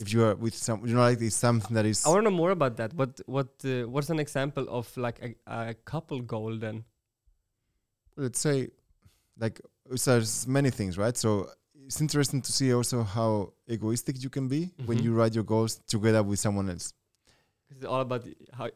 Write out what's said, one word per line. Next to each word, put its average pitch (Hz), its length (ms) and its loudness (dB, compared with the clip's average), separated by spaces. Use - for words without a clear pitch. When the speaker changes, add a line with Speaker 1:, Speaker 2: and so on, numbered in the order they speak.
Speaker 1:
if 98 120 -6
you 113 120 6
are 107 100 6
with 110 200 -4
some, 110 320 -4
you 117 80 2
know, 123 60 6
like, 120 200 6
it's 113 160 0
something 120 380 2
that 107 120 4
is 110 180 2
Speaker 2:
I 147 40 2
wanna 185 140 6
know 226 140 4
more 170 140 2
about 143 280 0
that. 113 160 -4
What, 135 320 -2
what, 131 240 -2
uh, 127 200 -2
what's 139 260 -4
an 160 80 0
example 143 500 -2
of, 120 160 -6
like, 120 400 -6
a, 113 240 -6
a 117 40 -8
couple 147 460 -8
goal 113 380 -6
then? 110 260 -8
Speaker 1:
Let's 127 240 -4
say, 139 300 0
like, 113 220 -4
so 127 180 2
there's 113 340 2
many 135 240 2
things, 95 280 -4
right? 110 180 0
So 104 320 0
it's 135 140 -6
interesting 143 420 0
to - 100 -4
see 131 200 4
also 120 320 2
how 107 480 -2
egoistic 117 540 -4
you 135 80 -8
can 135 180 -4
be 160 220 -2
when 120 120 0
Speaker 2:
Mm-hmm. 117 80 0
Speaker 1:
you 117 80 2
write 113 200 4
your 113 100 0
goals 110 420 0
together 110 360 4
with 101 180 0
someone 98 280 0
else. 87 240 -8
Speaker 2:
It's 131 140 -18
all 131 160 -2
about 123 240 -4
the, - 120 -16
how, 120 240 -8